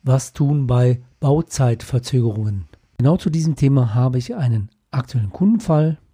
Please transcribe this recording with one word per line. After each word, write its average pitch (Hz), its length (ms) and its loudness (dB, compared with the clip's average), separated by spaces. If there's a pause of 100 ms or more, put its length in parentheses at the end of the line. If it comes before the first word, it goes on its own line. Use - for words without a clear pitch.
was 131 300 0
tun 143 340 0
bei 123 340 2 (180)
Bauzeitverzögerungen? 120 1500 -2 (340)
Genau 147 180 4
zu 180 140 -4
diesem 160 240 0
Thema 131 400 2
habe 127 240 0
ich 226 160 -8
einen 113 340 -2 (220)
aktuellen 117 400 -4
Kundenfall. 160 680 2 (160)